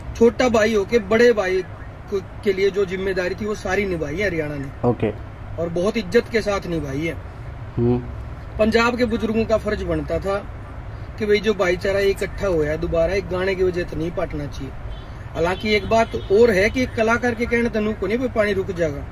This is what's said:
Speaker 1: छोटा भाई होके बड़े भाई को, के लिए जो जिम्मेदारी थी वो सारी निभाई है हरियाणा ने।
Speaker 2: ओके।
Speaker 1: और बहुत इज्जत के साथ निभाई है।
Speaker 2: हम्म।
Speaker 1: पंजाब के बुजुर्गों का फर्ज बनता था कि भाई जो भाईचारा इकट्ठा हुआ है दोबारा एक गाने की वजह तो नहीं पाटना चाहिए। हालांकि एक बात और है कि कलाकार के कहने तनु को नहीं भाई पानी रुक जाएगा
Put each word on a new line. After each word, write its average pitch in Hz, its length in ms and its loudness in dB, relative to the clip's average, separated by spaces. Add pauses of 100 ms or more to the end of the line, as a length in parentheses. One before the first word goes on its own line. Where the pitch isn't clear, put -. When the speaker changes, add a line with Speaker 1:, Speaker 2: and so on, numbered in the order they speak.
(180)
Speaker 1:
छोटा 240 320 6
भाई 226 260 4
होके 208 240 2
बड़े 226 340 6
भाई 190 280 0 (480)
को, 202 100 -2 (240)
के 196 100 4
लिए 190 160 2
जो 196 160 2
जिम्मेदारी 185 500 -2
थी 214 100 -6
वो 208 100 -2
सारी 196 300 -2
निभाई 156 300 -2
है 202 100 0
हरियाणा 156 300 -2
ने। 139 340 -2
Speaker 2:
ओके। 113 200 0 (500)
Speaker 1:
और 170 100 -2
बहुत 175 280 0
इज्जत 226 340 2
के 220 100 2
साथ 190 260 -2
निभाई 147 380 -4
है। 160 100 -4 (640)
Speaker 2:
हम्म। 120 200 4 (640)
Speaker 1:
पंजाब 226 360 4
के 240 100 2
बुजुर्गों 220 400 0
का 220 120 4
फर्ज 202 260 -4
बनता 165 360 -2
था 196 160 -2 (840)
कि 220 60 -4
भाई 208 140 4
जो 214 140 2
भाईचारा 190 460 2
इकट्ठा 196 480 0
हुआ 160 180 2
है 151 120 0
दोबारा 165 360 0
एक 190 160 -2
गाने 185 260 0
की 185 80 0
वजह 175 200 2
तो 165 140 -8
नहीं 165 140 -2
पाटना 156 340 -4
चाहिए। 135 260 -8 (640)
हालांकि 202 400 0
एक 196 140 0
बात 226 260 4
और 220 360 6
है 196 180 4
कि 254 160 0
कलाकार 233 500 2
के 233 100 -2
कहने 233 240 2
तनु 214 240 0
को 208 140 -4
नहीं 214 100 0
भाई 254 100 -2
पानी 208 260 2
रुक 190 180 -2
जाएगा 160 300 -2 (100)